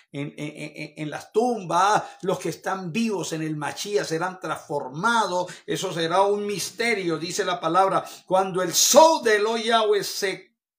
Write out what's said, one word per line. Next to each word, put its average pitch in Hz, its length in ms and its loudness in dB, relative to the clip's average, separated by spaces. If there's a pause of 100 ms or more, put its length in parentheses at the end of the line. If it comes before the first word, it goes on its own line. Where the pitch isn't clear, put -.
(120)
en, 147 240 -8
en, 147 200 -10
en, - 400 -14
en 151 140 -8
las - 220 -14
tumbas, 202 720 2 (180)
los 185 160 0
que 175 120 -4
están 185 420 -6
vivos 208 400 -2
en 160 100 -6
el 156 140 -4
Mashiach 151 500 -4
serán 175 320 -4
transformados. 175 1120 -2 (140)
Eso 170 260 -4
será 170 300 2
un 202 240 2
misterio, 196 720 -2
dice 175 260 -4
la 180 160 -2
palabra. 175 440 2 (220)
Cuando 185 360 0
el 170 100 -2
sol 311 500 6
de 220 140 4
Elohim 220 300 -2
Yahweh 214 380 2
se - 520 -8 (220)